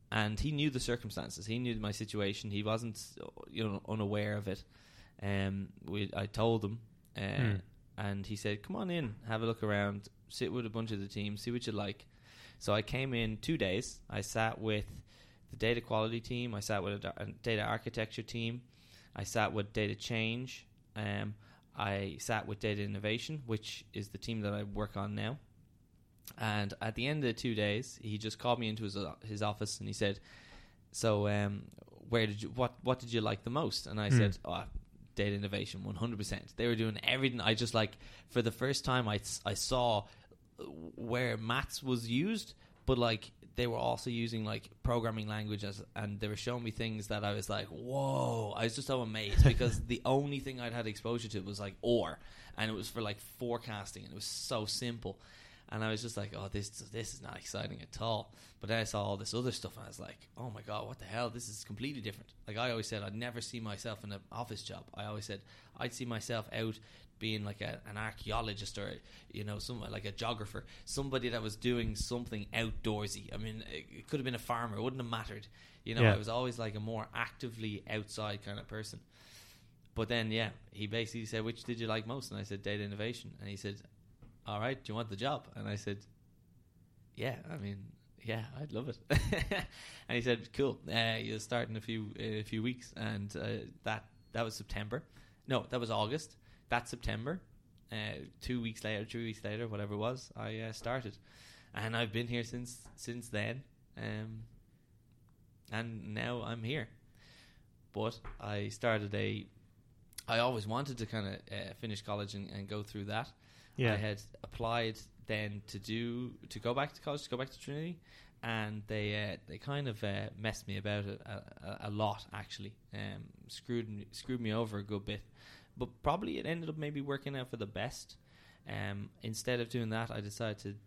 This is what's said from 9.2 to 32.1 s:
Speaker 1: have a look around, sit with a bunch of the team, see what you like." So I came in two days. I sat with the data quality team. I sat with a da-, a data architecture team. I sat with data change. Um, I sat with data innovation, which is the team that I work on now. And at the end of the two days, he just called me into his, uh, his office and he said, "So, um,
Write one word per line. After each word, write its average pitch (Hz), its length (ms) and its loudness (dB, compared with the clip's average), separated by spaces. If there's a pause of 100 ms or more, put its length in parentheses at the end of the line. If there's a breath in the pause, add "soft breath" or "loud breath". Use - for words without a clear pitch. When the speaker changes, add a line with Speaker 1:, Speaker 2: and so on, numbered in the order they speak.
Speaker 1:
have 113 160 2
a 113 40 2
look 113 160 2
around, 101 460 2 (200)
sit 95 240 0
with 120 140 0
a 110 40 -4
bunch 113 220 -2
of 101 80 0
the 98 80 -4
team, 104 300 -2
see 120 120 -4
what 120 160 0
you 113 60 -2
like." 101 320 -2 (540 loud breath)
So - 160 4
I 110 80 6
came 131 320 0
in 110 240 2
two 160 180 2
days. 98 440 2 (100)
I 107 100 -2
sat 113 400 2
with 107 240 2 (680 soft breath)
the - 60 -14
data 117 240 4
quality 113 400 2
team. 120 340 -2
I 101 60 -2
sat 101 220 2
with 101 120 0
a 101 40 -2
da-, 92 180 -4
a 104 100 -4
data 104 360 2
architecture 110 600 0
team. 117 400 -2 (540 soft breath)
I 101 80 -4
sat 107 280 4
with 104 200 0
data 104 220 2
change. 113 720 -2 (280)
Um, 104 400 -2 (420 soft breath)
I 98 440 0
sat 107 260 0
with 104 140 -4
data 104 220 2
innovation, 107 640 0
which - 380 -2 (100)
is 101 140 -4
the - 100 -8
team 113 240 -2
that 101 100 2
I 104 120 -2
work 101 320 -2
on 101 180 -2
now. 110 240 0 (1000)
And 104 460 2
at 110 120 0
the 120 120 2
end 151 180 2
of 123 40 6
the 113 120 2
two 120 140 2
days, 104 480 2
he 107 160 0
just 110 200 -2
called 120 220 4
me 113 80 2
into 110 160 0
his, 98 120 -2
uh, 92 180 -2 (100)
his 107 180 -2
office 104 360 0
and 104 100 -4
he 101 60 -2
said, 101 260 2 (720 loud breath)
"So, 104 340 6
um, 104 440 2 (400)